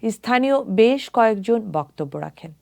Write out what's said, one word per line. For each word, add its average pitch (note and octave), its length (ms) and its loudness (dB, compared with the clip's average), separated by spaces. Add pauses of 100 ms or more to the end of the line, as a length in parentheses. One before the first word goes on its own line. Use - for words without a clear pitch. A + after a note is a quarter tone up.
স্থানীয় B3 540 0 (220)
বেশ B3+ 220 4 (160)
কয়েকজন A3+ 420 2 (180)
বক্তব্য C#3+ 360 -8 (120)
রাখেন। D#3+ 260 -16 (100)